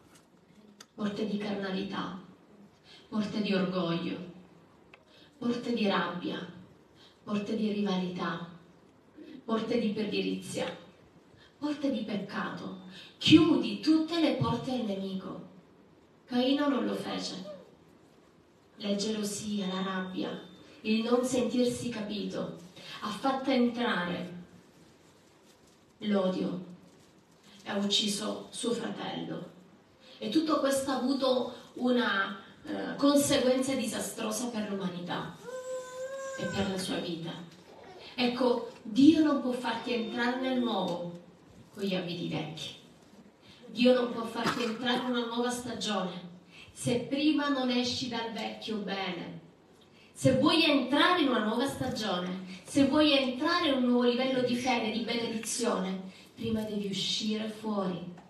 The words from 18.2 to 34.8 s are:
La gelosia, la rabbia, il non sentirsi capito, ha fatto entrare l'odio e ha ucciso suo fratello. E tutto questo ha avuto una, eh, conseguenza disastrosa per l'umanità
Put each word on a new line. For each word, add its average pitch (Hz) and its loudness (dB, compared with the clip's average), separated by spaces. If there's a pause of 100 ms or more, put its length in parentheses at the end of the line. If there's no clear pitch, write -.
La 202 0
gelosia, 208 -2
la 185 -4
rabbia, 190 -4 (440)
il 220 4
non 247 4
sentirsi 247 0
capito, 202 -6 (420)
ha - -6
fatto 262 -2
entrare 214 0 (1600)
l'odio 190 0 (1000)
e - -10
ha 202 -2
ucciso 202 0
suo 240 -2
fratello. 170 -6 (680)
E 214 -4
tutto 311 4
questo 269 2
ha 254 0
avuto 254 2 (200)
una, 240 2 (240)
eh, - -6
conseguenza 269 4
disastrosa 220 -4
per 208 -4
l'umanità 175 -6 (1040)